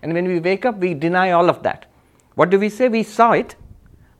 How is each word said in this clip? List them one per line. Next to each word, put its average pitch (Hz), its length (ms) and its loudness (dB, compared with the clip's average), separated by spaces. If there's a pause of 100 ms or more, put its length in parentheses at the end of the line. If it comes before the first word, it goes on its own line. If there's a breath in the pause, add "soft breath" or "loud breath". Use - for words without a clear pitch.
And 160 120 -6
when 175 120 -2
we 180 120 -2
wake 185 260 -2
up, 240 140 -2
we 180 160 -2
deny 175 380 0
all 175 180 4
of - 140 -4
that. - 220 -6 (500 soft breath)
What 160 140 2
do 196 80 4
we 208 100 0
say? 233 200 0
We 226 140 0
saw 226 300 2
it, 240 240 -2 (640 soft breath)